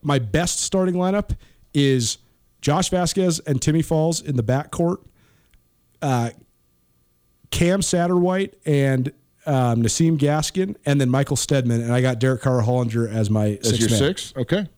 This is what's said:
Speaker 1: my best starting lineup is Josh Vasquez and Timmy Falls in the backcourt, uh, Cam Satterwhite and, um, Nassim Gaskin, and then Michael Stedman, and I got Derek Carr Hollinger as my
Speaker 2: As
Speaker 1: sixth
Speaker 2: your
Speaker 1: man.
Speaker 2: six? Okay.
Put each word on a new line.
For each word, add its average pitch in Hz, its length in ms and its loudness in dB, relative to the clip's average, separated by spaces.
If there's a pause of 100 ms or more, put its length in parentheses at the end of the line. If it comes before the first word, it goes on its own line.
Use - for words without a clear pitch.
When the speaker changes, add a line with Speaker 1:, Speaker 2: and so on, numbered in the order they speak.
Speaker 1:
my 143 160 0
best 131 440 -2
starting 185 340 0
lineup 190 400 -2 (380)
is 135 460 2 (420)
Josh 175 280 0
Vasquez 180 520 0
and 135 200 -2
Timmy 156 200 0
Falls 160 400 0
in 147 160 -4
the 120 60 0
backcourt, 147 560 -2 (1000)
uh, 123 280 0 (1200)
Cam 180 300 2
Satterwhite 180 720 0 (120)
and, 139 460 2 (340)
um, 123 380 2
Nassim 165 340 2
Gaskin, 151 680 -2
and 143 160 2
then 127 80 0
Michael 131 260 0
Stedman, 120 460 0
and 117 100 -2
I 123 80 2
got 127 200 0
Derek 131 220 0
Carr 127 220 2
Hollinger 117 480 0
as 107 180 0
my 107 320 0
Speaker 2:
As 113 100 0
Speaker 1:
sixth 104 100 0
Speaker 2:
your 110 80 2
Speaker 1:
man. 113 100 2
Speaker 2:
six? 143 380 -2
Okay. 165 300 -2 (100)